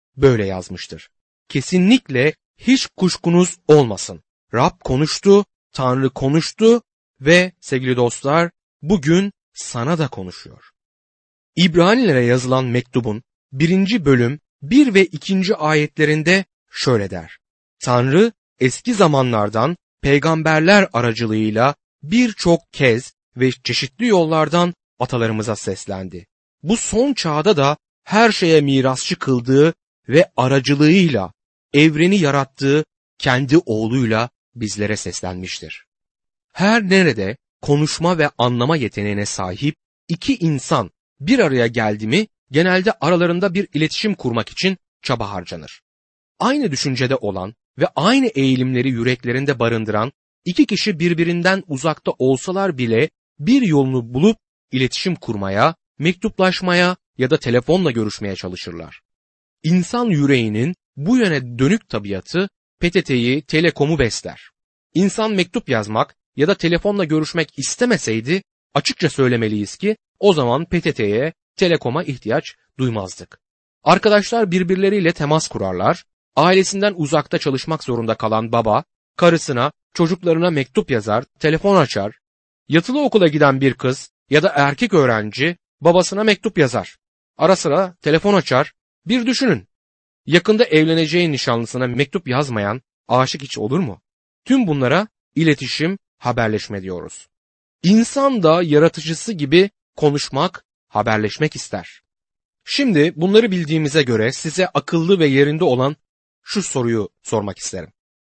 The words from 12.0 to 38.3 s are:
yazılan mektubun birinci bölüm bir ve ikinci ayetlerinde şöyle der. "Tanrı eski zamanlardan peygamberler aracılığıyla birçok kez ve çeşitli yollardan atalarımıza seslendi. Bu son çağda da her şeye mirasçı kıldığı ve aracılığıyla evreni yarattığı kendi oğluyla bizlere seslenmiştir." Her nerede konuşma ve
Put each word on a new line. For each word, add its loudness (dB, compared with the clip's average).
yazılan 0
mektubun -4
birinci 0
bölüm 2
bir 4
ve 4
ikinci -2
ayetlerinde 0
şöyle -2
der. -14
"Tanrı 2
eski -2
zamanlardan 0
peygamberler 2
aracılığıyla 0
birçok 0
kez 0
ve 0
çeşitli -6
yollardan 0
atalarımıza -4
seslendi. -10
Bu 0
son -2
çağda 0
da 2
her 2
şeye 4
mirasçı 0
kıldığı 2
ve 4
aracılığıyla 2
evreni 4
yarattığı 0
kendi 2
oğluyla 0
bizlere -6
seslenmiştir." -12
Her 0
nerede 2
konuşma 0
ve 0